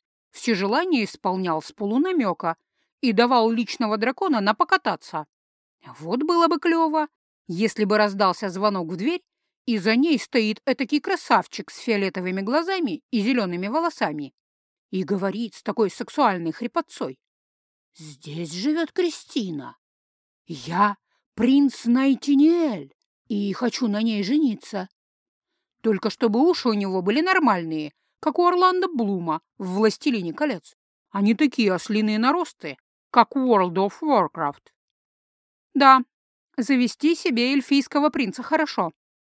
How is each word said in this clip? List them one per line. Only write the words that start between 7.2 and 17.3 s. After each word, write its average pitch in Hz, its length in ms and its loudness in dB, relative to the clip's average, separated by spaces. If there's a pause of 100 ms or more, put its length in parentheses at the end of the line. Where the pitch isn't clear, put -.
если 208 360 -2
бы 214 140 2
раздался 202 520 0
звонок 196 420 -2
в - 20 -6
дверь, 285 300 -4 (420)
и 226 120 0
за 220 180 0
ней 277 240 2
стоит 220 440 -2
этакий 277 360 -2
красавчик - 720 -2
с - 60 -14
фиолетовыми 196 640 -2
глазами 311 680 -4
и 220 100 0
зелёными 196 460 -2
волосами 208 680 -4 (580)
и 185 140 -4
говорит 196 500 -4
с - 80 -18
такой 208 280 -2
сексуальной 185 640 -2
хрипотцой: 247 680 -8 (760)